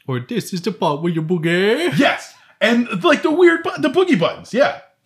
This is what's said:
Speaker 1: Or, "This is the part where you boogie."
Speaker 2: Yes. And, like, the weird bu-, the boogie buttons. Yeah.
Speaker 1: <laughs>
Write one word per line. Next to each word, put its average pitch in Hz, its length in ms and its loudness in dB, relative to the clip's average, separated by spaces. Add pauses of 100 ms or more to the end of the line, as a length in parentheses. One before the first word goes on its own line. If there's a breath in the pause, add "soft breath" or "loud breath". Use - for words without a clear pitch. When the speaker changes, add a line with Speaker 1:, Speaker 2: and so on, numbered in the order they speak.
Speaker 1:
Or, 127 120 -4
"This 190 340 -6
is 180 80 -6
the 220 100 -4
part 156 300 -2
where 170 100 -2
you 165 100 -2
boogie." 180 760 0
Speaker 2:
Yes. - 360 -2 (280 soft breath)
And, 233 420 0
like, 294 200 4
the 330 80 0
weird 330 320 4
bu-, 359 180 -6
the 302 80 2
boogie 330 300 2
buttons. - 340 -4
Yeah. - 320 0
Speaker 1:
<laughs> - 60 -20 (140)